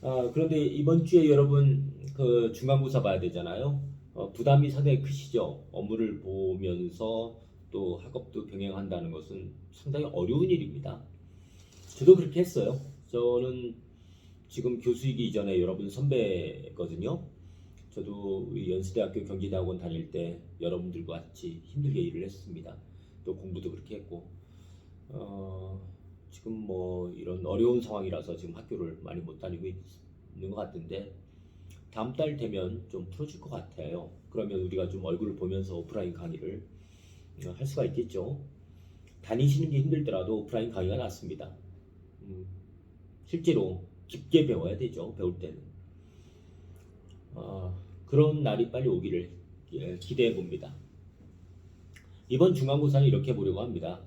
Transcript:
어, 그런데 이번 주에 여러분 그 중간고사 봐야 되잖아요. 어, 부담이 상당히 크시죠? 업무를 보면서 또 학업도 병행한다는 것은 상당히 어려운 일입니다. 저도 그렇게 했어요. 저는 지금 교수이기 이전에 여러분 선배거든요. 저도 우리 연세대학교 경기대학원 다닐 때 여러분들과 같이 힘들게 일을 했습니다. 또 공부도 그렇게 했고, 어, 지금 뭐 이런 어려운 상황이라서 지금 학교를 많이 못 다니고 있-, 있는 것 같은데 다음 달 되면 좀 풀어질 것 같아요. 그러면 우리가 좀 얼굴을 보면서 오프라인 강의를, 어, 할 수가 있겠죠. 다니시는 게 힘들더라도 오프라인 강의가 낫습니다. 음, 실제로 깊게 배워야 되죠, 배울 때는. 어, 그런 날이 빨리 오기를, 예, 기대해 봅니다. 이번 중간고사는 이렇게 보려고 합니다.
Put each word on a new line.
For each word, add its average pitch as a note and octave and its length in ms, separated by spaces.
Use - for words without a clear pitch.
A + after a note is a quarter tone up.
어, B2+ 320
그런데 D#3 320
이번 D3 400
주에 E3 240
여러분 C#3 640
그 A#2+ 360
중간고사 C3 520
봐야 F#2+ 160
되잖아요. F2+ 600
어, G2+ 160
부담이 C#3 400
상당히 C#3 300
크시죠? - 720
업무를 G#2 480
보면서 F#2+ 1200
또 F#2 280
학업도 - 500
병행한다는 F#2+ 640
것은 F#2+ 400
상당히 D3 340
어려운 B2+ 440
일입니다. - 560
저도 F3 160
그렇게 E3 240
했어요. C3 420
저는 B2 640
지금 B2 320
교수이기 A#2+ 480
이전에 G2 340
여러분 F#2+ 300
선배거든요. G2+ 1300
저도 G2+ 600
우리 F#2+ 200
연세대학교 F#2+ 540
경기대학원 F#2 540
다닐 E2 320
때 E2+ 280
여러분들과 E2+ 520
같이 E2 500
힘들게 C#3 360
일을 F2+ 260
했습니다. F2+ 520
또 F#2 100
공부도 F2+ 360
그렇게 G#2 240
했고, F2 320
어, F#2+ 720
지금 - 240
뭐 F#2 560
이런 F2+ 340
어려운 A2+ 380
상황이라서 F#2 560
지금 E2+ 180
학교를 E2 460
많이 E2 200
못 - 180
다니고 F2+ 260
있-, F#2 100
있는 F#2+ 160
것 G#2 60
같은데 F#2 580
다음 A#2 240
달 D3+ 240
되면 F#2+ 500
좀 F#2 220
풀어질 - 320
것 - 80
같아요. E2+ 600
그러면 G2+ 300
우리가 F#2 300
좀 F#2+ 140
얼굴을 F2+ 320
보면서 F#2+ 420
오프라인 F2+ 360
강의를, E2+ 480
어, - 20
할 F2+ 160
수가 D3 200
있겠죠. A#2+ 540
다니시는 C#3 500
게 C#3 100
힘들더라도 A2 600
오프라인 A2+ 280
강의가 F#2+ 280
낫습니다. F2+ 600
음, - 240
실제로 G#2+ 600
깊게 - 380
배워야 G2+ 320
되죠, G#2+ 380
배울 F2+ 240
때는. D2+ 200
어, F#2+ 520
그런 D3+ 360
날이 A#2 300
빨리 B2+ 160
오기를, F2 420
예, F2+ 260
기대해 - 340
봅니다. E2+ 400
이번 D#3 240
중간고사는 C#3 520
이렇게 G#2+ 300
보려고 G2 240
합니다. F2+ 480